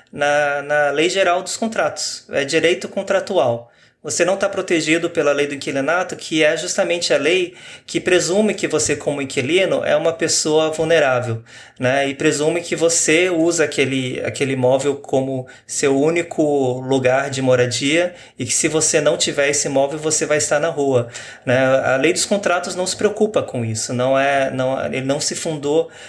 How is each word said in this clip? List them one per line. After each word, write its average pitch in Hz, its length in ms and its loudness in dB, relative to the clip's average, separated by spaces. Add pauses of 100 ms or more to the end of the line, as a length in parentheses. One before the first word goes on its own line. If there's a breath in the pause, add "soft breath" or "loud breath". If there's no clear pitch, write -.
(120)
na, 143 500 0
na 147 280 2
Lei 156 200 2
Geral 180 320 2
dos - 140 -8
Contratos, - 760 -4
é 139 140 -2
direito 160 440 0
contratual. 185 840 0 (300 soft breath)
Você 156 220 -4
não 185 140 2
tá 196 140 -2
protegido 165 580 0
pela 147 240 2
lei 143 140 0
do 143 80 -6
inquilinato, 151 600 -4
que 156 300 0
é 156 140 4
justamente 175 560 -2
a - 20 6
lei 170 380 0 (320 loud breath)
que 165 120 -4
presume 180 540 2
que 180 160 -4
você, 147 260 0
como 143 280 -4
inquilino, 143 600 0
é 147 140 2
uma 160 160 0
pessoa 156 580 0
vulnerável, 131 720 0 (380 loud breath)
né? 135 260 2
E 135 80 -4
presume 151 460 2
que 170 160 -4
você 165 540 2
usa 160 340 2
aquele, 131 560 -2
aquele 135 320 -2
imóvel 131 440 2
como 135 500 -4 (200 loud breath)
seu 139 320 0
único 147 840 0
lugar 131 500 2
de 131 100 -4
moradia 131 720 2 (240 loud breath)
e 135 60 -6
que 110 80 -4
se - 160 0
você 151 320 2
não 147 160 2
tiver 143 320 0
esse 147 200 0
imóvel, 143 300 0
você 151 280 -2
vai 151 100 2
estar 147 240 0
na 165 80 0
rua, 139 400 0 (380 loud breath)
né? 131 180 4
A 131 320 2
lei 156 160 4
dos - 140 -4
contratos 185 500 0
não 180 100 -2
se - 100 -6
preocupa 208 460 0
com 120 220 -6
isso, 113 300 -4
não 131 240 2
é, 139 320 2
não, 131 340 -2
ele 135 220 -4
não 139 120 0
se 156 160 -4
fundou, 156 540 -2 (200 loud breath)